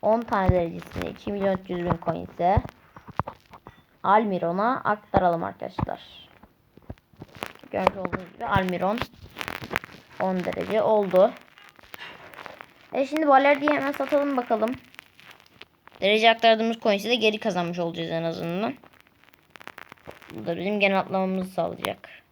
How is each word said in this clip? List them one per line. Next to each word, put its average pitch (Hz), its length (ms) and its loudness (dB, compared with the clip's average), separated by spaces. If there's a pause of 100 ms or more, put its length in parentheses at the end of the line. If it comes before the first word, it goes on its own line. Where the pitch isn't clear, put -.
on 220 180 4
tane 196 300 0
derecesini 175 600 -2
iki - 220 -10
milyon 196 240 0
üç 185 140 -10
yüz 175 140 -4
bin 170 200 0
coin 175 220 -4
ise 185 360 2 (1400)
Almiron'a 196 840 0
aktaralım 180 600 0
arkadaşlar. - 560 -8 (1700)
Görmüş 185 260 0
olduğunuz 185 380 -6
gibi 233 120 -8
Almiron 185 520 0 (1200)
on 185 240 -2
derece 190 380 -2
oldu. 208 500 4 (1600)
E 262 140 0
şimdi 302 220 2
Balerdi'yi 277 420 6
hemen 277 220 0
satalım 285 440 0
bakalım. 240 380 0 (1300)
Derece 214 300 6
aktardığımız 226 500 4
coins'i 208 280 0
de 240 60 4
geri 214 240 2
kazanmış 175 400 -2
olacağız 165 320 -4
en 165 120 -2
azından. 175 520 -4 (1600)
Bu - 120 -10
da 170 100 -4
bizim 196 240 -2
genel 196 180 4
atlamamızı 190 520 -2
sağlayacak. - 580 -6 (240)